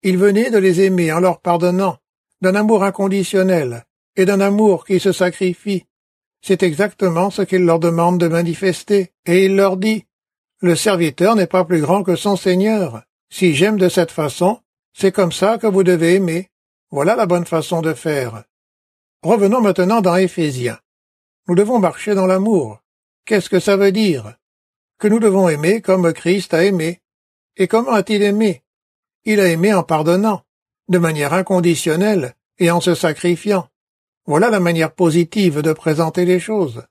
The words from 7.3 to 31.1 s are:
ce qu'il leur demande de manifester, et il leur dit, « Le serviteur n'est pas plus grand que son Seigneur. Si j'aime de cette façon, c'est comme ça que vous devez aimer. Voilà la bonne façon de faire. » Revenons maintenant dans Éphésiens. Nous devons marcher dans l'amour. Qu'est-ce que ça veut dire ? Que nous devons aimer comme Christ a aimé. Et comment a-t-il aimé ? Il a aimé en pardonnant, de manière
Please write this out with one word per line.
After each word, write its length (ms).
ce 120
qu'il 220
leur 160
demande 380
de 100
manifester, 840
et 200
il 100
leur 200
dit, « 300
Le 160
serviteur 580
n'est 140
pas 160
plus 160
grand 240
que 100
son 220
Seigneur. 680
Si 240
j'aime 240
de 100
cette 240
façon, 480
c'est 200
comme 200
ça 260
que 80
vous 160
devez 320
aimer. 360
Voilà 260
la 100
bonne 200
façon 360
de 100
faire. » 520
Revenons 380
maintenant 400
dans 160
Éphésiens. 640
Nous 60
devons 260
marcher 340
dans 120
l'amour. 540
Qu'est-ce 260
que 100
ça 160
veut 160
dire ? 440
Que 100
nous 100
devons 300
aimer 320
comme 320
Christ 420
a 100
aimé. 360
Et 100
comment 260
a-t-il 300
aimé ? 400
Il 160
a 80
aimé 260
en 80
pardonnant, 600
de 100
manière 360